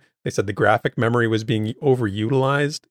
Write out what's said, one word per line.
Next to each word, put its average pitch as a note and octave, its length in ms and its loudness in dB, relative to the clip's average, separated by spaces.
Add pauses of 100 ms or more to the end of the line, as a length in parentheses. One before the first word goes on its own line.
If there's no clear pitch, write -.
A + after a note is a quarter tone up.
(260)
They - 60 -6
said G2 160 -2
the G2+ 60 -4
graphic A2 440 0
memory A#2 300 2
was A2 180 0
being A2 360 -2
overutilized C3 1080 0